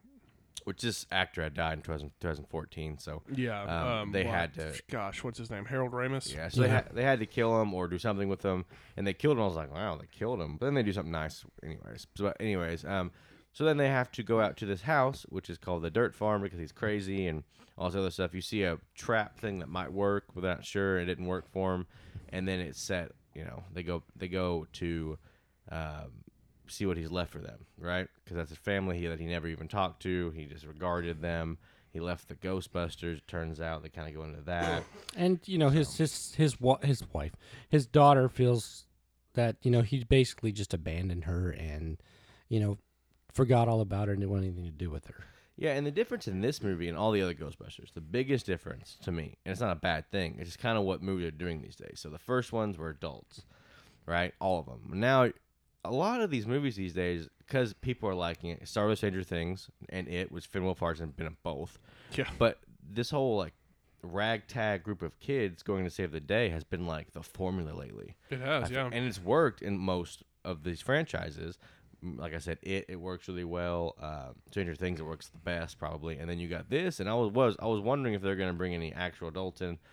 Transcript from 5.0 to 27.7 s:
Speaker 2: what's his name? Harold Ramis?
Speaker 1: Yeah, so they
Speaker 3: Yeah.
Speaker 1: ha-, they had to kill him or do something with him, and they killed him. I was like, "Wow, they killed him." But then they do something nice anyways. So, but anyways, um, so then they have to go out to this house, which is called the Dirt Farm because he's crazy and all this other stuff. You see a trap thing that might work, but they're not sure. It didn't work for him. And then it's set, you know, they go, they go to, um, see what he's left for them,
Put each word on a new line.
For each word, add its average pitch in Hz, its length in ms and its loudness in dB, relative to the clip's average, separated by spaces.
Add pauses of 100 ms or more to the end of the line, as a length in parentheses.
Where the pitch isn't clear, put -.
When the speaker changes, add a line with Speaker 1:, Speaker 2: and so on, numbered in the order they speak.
Speaker 2:
what's 120 160 -6
his 113 100 -8
name? 101 160 -6
Harold 127 260 0
Ramis? 127 440 -2
Speaker 1:
Yeah, 80 140 -4
so 120 120 4
they 127 60 8
Speaker 3:
Yeah. 107 140 6
Speaker 1:
ha-, - 120 -6
they 117 100 0
had 135 160 6
to 107 60 -2
kill 113 360 4
him 104 120 2
or 90 140 0
do 87 120 0
something 98 280 0
with 98 160 0
him, 90 220 2 (320)
and 98 100 0
they 95 60 2
killed 143 240 4
him. 110 60 4
I 101 40 4
was 87 80 0
like, 73 180 -4
"Wow, 90 220 -2
they 78 120 -10
killed 110 340 -2
him." 78 160 -4
But 123 80 -2
then 139 80 2
they 135 100 4
do 101 100 2
something 90 180 -2
nice 78 340 -4 (180)
anyways. 69 420 -12 (100)
So, 101 100 0
but - 140 0
anyways, 87 460 0
um, 90 260 -2 (420)
so 147 120 -2
then 156 120 4
they 143 120 4
have 127 240 0
to 117 100 -6
go 110 180 4
out 104 160 2
to 110 80 -6
this 98 180 -2
house, 135 460 2
which - 200 -8
is 85 80 -8
called 87 260 -4
the 82 60 0
Dirt 110 240 2
Farm 107 280 0
because 87 180 -6
he's 78 120 -8
crazy 98 560 -2
and 78 160 -2 (340)
all 90 120 -2
this 92 80 -2
other 95 140 0
stuff. 90 240 -2
You 92 60 -4
see 107 220 -2
a 85 140 2 (160)
trap - 460 0
thing 98 200 -4
that 85 80 -8
might 87 240 -4
work, 101 340 2 (100)
but 90 60 -8
they're 92 140 2
not - 100 -10
sure. 98 340 2
It 87 60 0
didn't 90 200 -2
work 90 260 -4
for 95 220 2
him. 90 140 0 (420)
And 92 180 -2
then 92 120 0
it's 82 200 -6
set, 87 320 -2 (220)
you 78 100 -10
know, - 200 -10 (100)
they 90 80 -6
go, 85 220 -2 (120)
they 95 120 -8
go 87 460 0
to, 80 440 -2 (520)
um, 76 540 -8 (440)
see - 180 -4
what 90 100 2
he's 80 160 -4
left 87 200 -2
for - 80 -12
them, - 260 -14 (120)